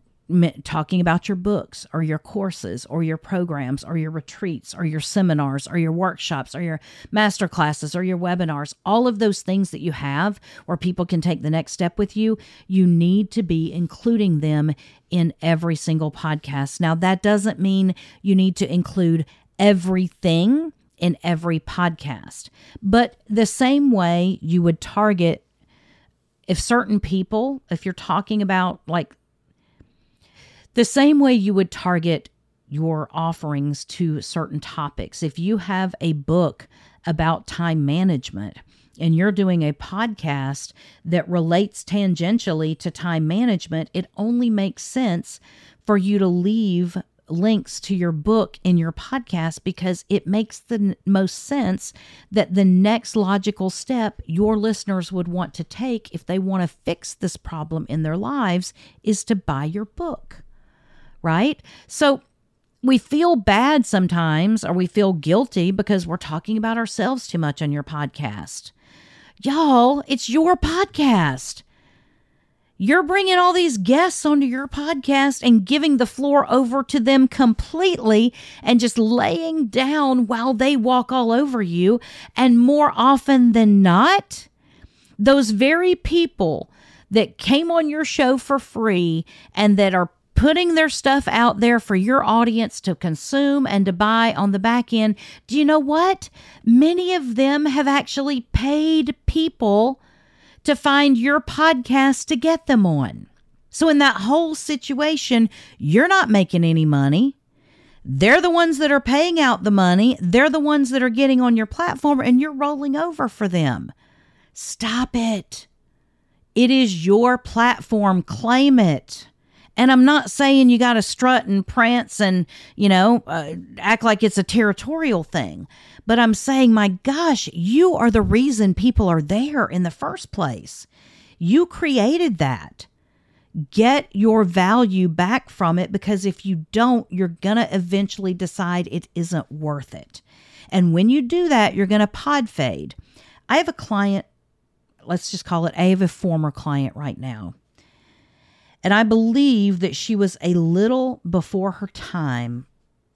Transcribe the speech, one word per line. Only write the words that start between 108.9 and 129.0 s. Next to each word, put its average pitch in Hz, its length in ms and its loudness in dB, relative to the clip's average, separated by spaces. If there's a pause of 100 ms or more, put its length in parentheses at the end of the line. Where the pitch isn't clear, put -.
are 277 100 4
paying 320 380 0
out 240 240 2
the 208 80 0
money. 196 500 4
They're 240 300 4
the 311 80 0
ones 294 320 2
that 254 140 0
are 254 40 2
getting 254 320 2
on 240 160 4
your 220 100 0
platform, 285 540 -2
and 247 200 2
you're 302 120 -4
rolling 285 440 -4
over 311 320 -4
for - 180 -6
them. 147 460 -2 (640)
Stop 233 600 -6
it. 226 540 -4 (880)
It 247 160 4
is 196 340 2
your 240 320 4
platform. 208 880 0
Claim 254 560 2
it. - 480 -2 (500)
And 254 140 4
I'm 254 140 6
not 285 240 2
saying 269 400 4
you 240 80 4
gotta 233 240 2
strut 254 420 0
and 196 220 -2
prance 233 520 0
and, 185 280 2 (300)
you 202 120 2
know, 196 380 4
uh, 156 260 -6 (240)
act 220 260 -2
like 220 200 2
it's 208 160 2
a 196 40 0
territorial 226 800 0
thing. 104 460 -8 (380)
But 226 120 4
I'm 226 140 4
saying, 262 400 4
my 208 160 4 (140)
gosh, 294 500 0
you 269 420 2
are 233 160 2
the 214 120 2
reason 214 500 2
people 214 360 2